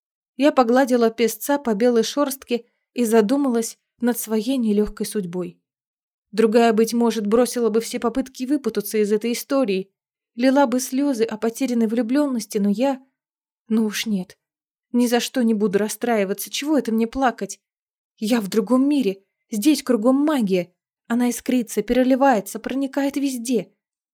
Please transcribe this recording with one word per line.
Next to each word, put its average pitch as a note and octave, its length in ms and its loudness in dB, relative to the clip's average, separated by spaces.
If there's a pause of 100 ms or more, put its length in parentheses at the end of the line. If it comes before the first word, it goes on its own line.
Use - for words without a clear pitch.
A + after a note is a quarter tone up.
(360)
Я C#4+ 160 2
погладила B3 580 4
песца A3+ 480 -2
по B3 160 -2
белой A3+ 300 2
шерстке C4 640 -4 (280)
и A#3+ 120 -2
задумалась A3+ 720 2 (220)
над A#3 200 -2
своей A3 380 -2
нелегкой G#3 480 0
судьбой. F3+ 540 -8 (720)
Другая, A3+ 420 4
быть A3+ 200 2
может, A3+ 340 0
бросила A#3 420 2
бы G#3+ 100 0
все A#3+ 200 -4
попытки B3+ 460 -4
выпутаться A3+ 520 -2
из G#3+ 140 2
этой A3 220 0
истории, G#3+ 580 -2 (440)
лила C4+ 300 4
бы B3 140 0
слезы C4 440 -2
о A3 140 -4
потерянной A#3 500 -2
влюбленности, B3 680 -2
но G3+ 120 2
я... C4 320 0 (640)
Ну A3 180 0
уж G#3 200 -6
нет, G3 320 -6 (540)
ни A#3+ 160 2
за A#3+ 120 0
что A#3+ 240 -2
не A3+ 100 2
буду G3+ 240 0
расстраиваться, G#3 720 -4
чего D4 280 -2
это A#3 140 -2
мне A3+ 160 0
плакать? A#3 520 -4 (580)
Я A3+ 240 0
в G3 60 -6
другом A3+ 400 2
мире, B3 360 0 (280)
здесь C#4 320 0
кругом A#3+ 320 2
магия, A3+ 580 0 (340)
она B3 220 0
искрится, A#3+ 540 -2
переливается, B3+ 760 2
проникает C#4 580 -4
везде. B3+ 540 -4 (420)